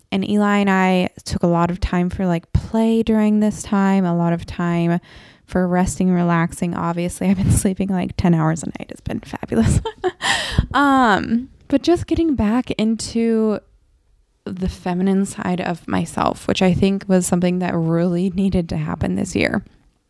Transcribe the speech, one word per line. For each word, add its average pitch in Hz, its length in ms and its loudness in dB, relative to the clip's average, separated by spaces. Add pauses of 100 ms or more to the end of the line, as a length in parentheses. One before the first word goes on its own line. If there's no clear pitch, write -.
(120)
And 196 180 -2
Eli 208 300 2
and 202 100 2
I 185 400 2 (160)
took - 180 -6
a 185 40 4
lot 170 240 2
of 180 100 -6
time 180 280 0
for, 190 160 -4
like, 170 280 -2
play 226 500 2
during 214 360 2
this 214 240 0
time, 196 420 2
a 175 100 0
lot 170 160 2
of 170 140 -4
time 170 560 -2 (440)
for 180 220 0
resting, 180 420 0
relaxing. 170 640 0
Obviously, 175 540 -4
I've 196 100 2
been 190 140 2
<laughs> - 120 2
sleeping, 196 260 -2
like, 185 260 -2
ten 175 180 2
hours 160 300 0
a - 40 -8
night. - 220 -12
It's - 120 -18
been - 180 -6
fabulous. - 640 0
<laughs> 440 40 -6 (840)
Um, 254 760 2 (180)
but 277 140 0
just 339 260 0
getting 330 280 0
back 220 360 0
into 220 880 0 (840)
the 185 240 -4
feminine 190 560 -2
side 180 340 -4
of - 280 -6
myself, - 600 -2
which 196 140 0
I 185 120 4
think 196 340 0
was 185 180 2
something 180 340 0
that 180 160 -2
really 170 540 0
needed 180 400 -2
to 180 80 -4
happen 160 380 -2
this - 200 -4
year. - 280 0 (460)